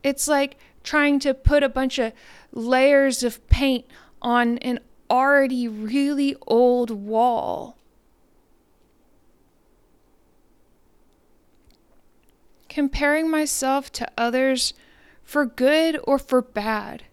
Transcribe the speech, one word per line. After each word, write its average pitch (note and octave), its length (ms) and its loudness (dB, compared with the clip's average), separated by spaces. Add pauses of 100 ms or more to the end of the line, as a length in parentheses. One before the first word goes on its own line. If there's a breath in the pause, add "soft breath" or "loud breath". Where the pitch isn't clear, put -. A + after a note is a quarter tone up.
It's C#4 260 -4
like C#4 280 0 (260 soft breath)
trying D4 380 0
to C4+ 140 0
put C#4+ 280 2
a C#4 60 0
bunch C4 300 -4
of A3+ 140 -4 (400 loud breath)
layers C4 680 2
of A#3+ 260 -6
paint C4 380 0 (360 loud breath)
on A#3+ 360 0
an B3 200 -6 (320)
already C4 580 2
really C#4 680 -2 (100)
old B3 440 2
wall. A3 880 -4 (4000)
Comparing D4 640 0
myself C#4 600 -2
to - 140 -8 (120)
others B3+ 560 0 (480 soft breath)
for C#4+ 240 -2
good D4+ 580 2
or C#4 140 2
for B3+ 240 0
bad G#3 720 -8